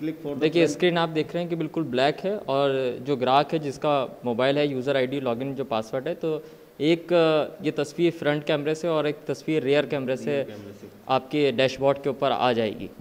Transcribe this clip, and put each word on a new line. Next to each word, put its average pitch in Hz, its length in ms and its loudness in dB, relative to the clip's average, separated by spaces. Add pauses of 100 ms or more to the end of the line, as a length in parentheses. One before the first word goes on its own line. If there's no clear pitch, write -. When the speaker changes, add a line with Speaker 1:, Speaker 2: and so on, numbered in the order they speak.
Speaker 1:
click 156 200 -6
for 147 100 -6
the 135 80 -6
Speaker 2:
देखिए, 160 220 4
Speaker 1:
front। 147 160 2
Speaker 2:
screen 175 200 2
आप 165 100 2
देख 156 260 -2
रहे 175 80 -2
हैं 170 80 -6
कि 170 60 -2
बिल्कुल 160 280 -2
black 135 360 2
है 202 180 -2
और 135 640 0
जो 139 140 0
ग्राहक 131 360 4
है, 165 60 0
जिसका 143 680 -2
mobile 127 340 2
है, 147 100 2
user 135 280 0
आईडी, 131 240 0
login, 131 340 -2
जो 135 100 -4
password 117 440 -4
है, 180 60 -4
तो 156 280 -4 (380)
एक, 165 320 0
अ, 160 520 2
ये 151 60 0
तस्वीर 160 420 0
front 147 320 -2
camera 151 300 0
से 156 140 -4
और 151 180 0
एक 147 200 -2
तस्वीर 156 360 -2
rear 139 240 2
camera 135 300 -2
से 131 140 -6
Speaker 1:
रियर 139 140 0
कैमरे 101 280 -12
से। 101 160 -18 (200)
Speaker 2:
आपके 131 440 2
dashboard 131 500 2
के 147 80 0
ऊपर 131 220 0
आ 123 200 4
जाएगी। 110 380 -2 (100)